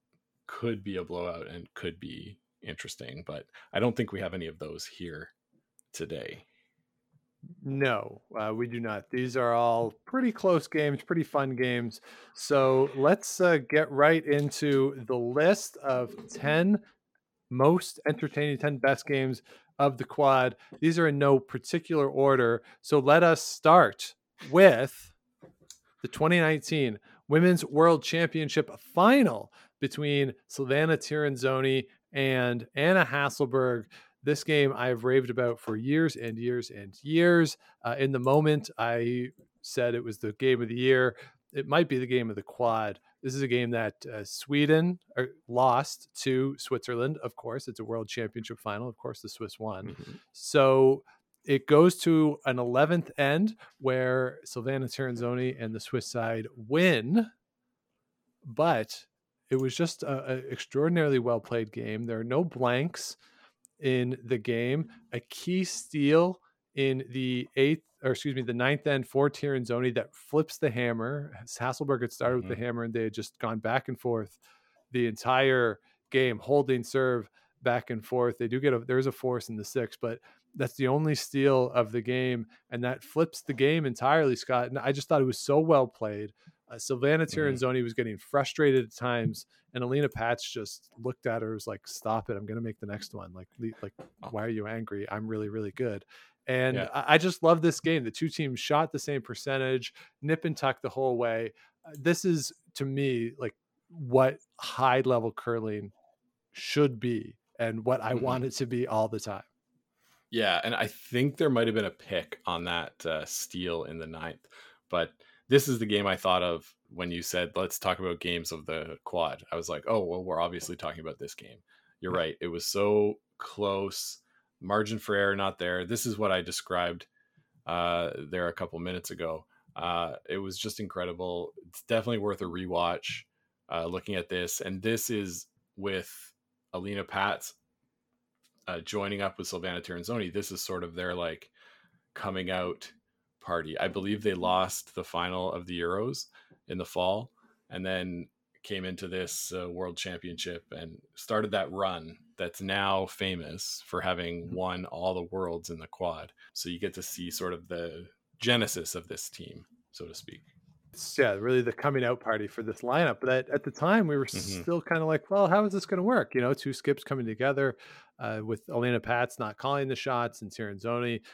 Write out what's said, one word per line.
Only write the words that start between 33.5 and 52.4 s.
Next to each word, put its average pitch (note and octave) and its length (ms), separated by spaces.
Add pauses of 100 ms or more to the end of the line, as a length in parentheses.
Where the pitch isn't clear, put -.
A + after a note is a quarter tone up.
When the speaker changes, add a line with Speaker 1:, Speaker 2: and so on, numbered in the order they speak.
Speaker 2:
This D3 180
game C#3+ 320
I've A#2+ 300
raved B2+ 240
about A#2+ 320
for A2 160
years C#3+ 400
and A2+ 200
years A#2+ 320
and G2+ 320
years. E3 540 (280)
Uh, A#2+ 140
in C#3 140
the C3+ 80
moment, D3 580
I A#2 520 (320)
said A#2+ 340
it A#2 80
was A2+ 140
the G#2+ 160
game B2+ 280
of A#2 60
the A#2 80
year. B2+ 400 (380)
It C#3 140
might D#3 200
be C3 120
the B2+ 80
game A#2+ 220
of G#2 60
the G2+ 80
quad. A2 560 (240)
This C3 100
is C#3 80
a C#3 60
game A#2+ 240
that, A2+ 340
uh, A2 200
Sweden, D#3 720 (180)
er, B2+ 120 (180)
lost B2 600 (140)
to C3+ 340
Switzerland, B2 640
of A#2+ 140
course. A#2 320
It's - 100
a A2 60
world A2+ 240
championship A2+ 500
final. A2 300
Of A2 80
course, - 240
the G#2+ 80
Swiss - 280
won. G#2 300
Speaker 1:
Mm-hmm. - 240 (220)
Speaker 2:
So C3+ 720 (420)
it C3+ 220
goes D#3+ 320
to D#3 460